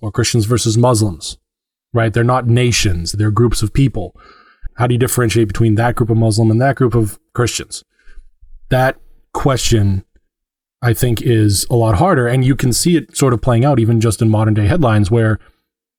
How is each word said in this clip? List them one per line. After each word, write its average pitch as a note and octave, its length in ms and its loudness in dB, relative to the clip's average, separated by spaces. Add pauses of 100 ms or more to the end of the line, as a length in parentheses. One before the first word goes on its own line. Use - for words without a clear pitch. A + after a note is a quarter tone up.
or G#2 120 -8
Christians A#2 320 0
versus A2 340 -2
Muslims, A2 600 0 (540)
right? A2+ 220 -2
They're A#2+ 80 0
not B2+ 240 0
nations. A2+ 640 0
They're G#2+ 220 -2
groups A2+ 300 0
of G#2 120 -4
people. C3+ 400 -2 (640)
How A#2+ 100 -2
do B2 80 0
you A#2+ 40 0
differentiate A#2 500 0
between A2+ 260 0
that A#2 200 0
group A#2+ 140 -2
of A2+ 80 0
Muslim A2+ 340 2
and A2 120 2
that C3+ 140 0
group A#2+ 180 0
of A2 240 -2 (160)
Christians? - 500 -6 (840)
That C3 280 0 (360)
question, G#2+ 720 0 (760)
I A#2 140 0
think, B2 260 -2
is G#2+ 480 0
a B2+ 60 -2
lot A2+ 220 2
harder. D#3 300 2
And B2+ 200 0
you C3 100 2
can B2+ 160 0
see E3+ 240 0
it - 180 -6
sort C3 200 0
of A2 80 -4
playing A#2+ 200 2
out C#3 160 2
even A2+ 220 2
just A2+ 220 -2
in A2 80 4
modern G#2+ 240 2
day G#2+ 120 0
headlines G#2+ 440 2
where A2 280 2 (600)